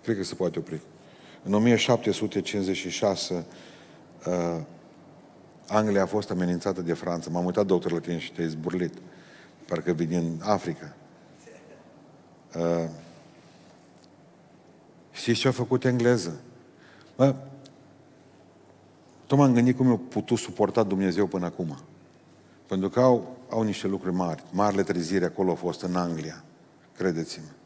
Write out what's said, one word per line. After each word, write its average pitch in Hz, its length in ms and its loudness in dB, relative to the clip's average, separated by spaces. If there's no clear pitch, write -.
Cred 113 140 -2
că 95 60 -4
se - 120 -8
poate 87 240 -2
opri. 80 220 -8
În 95 100 -2
o 104 60 4
mie 117 160 6
șapte 113 360 2
sute 101 300 -2
cincizeci 95 340 -2
și 90 140 -8
șase, 92 560 -2
uh, 85 340 -2
Anglia 104 340 2
a 95 40 4
fost 101 240 -4
amenințată 90 520 -2
de 82 120 -2
Franța. 85 360 -6
M-am 87 160 -2
uitat, 92 200 2
doctor, 90 260 2
la 85 80 0
tine 82 200 -4
și - 120 -12
te-ai 85 160 -4
zburlit. 82 460 -4
Parcă 85 260 -2
vii 82 120 0
din 82 380 -2
Africa. 90 520 -4
Uh, 85 340 -2
știți - 280 0
ce - 80 2
a 131 40 4
făcut 127 340 0
engleză? 117 560 2
Bă, 135 200 4
tot 139 80 8
m-am 135 120 8
gândit 123 240 6
cum 127 100 4
i-a 117 120 6
putut 107 280 0
suporta 101 460 0
Dumnezeu 95 440 2
până 87 180 -4
acum. 80 320 -6
Pentru 95 240 -2
că 123 100 -2
au, 123 380 4
au 113 120 -2
niște 104 260 -2
lucruri 92 280 -2
mari. 87 360 -2
Marile 98 320 2
treziri 90 420 0
acolo 92 240 0
au 85 60 2
fost 85 260 -6
în 90 140 -2
Anglia. 82 480 -4
Credeți-mă. 82 500 -4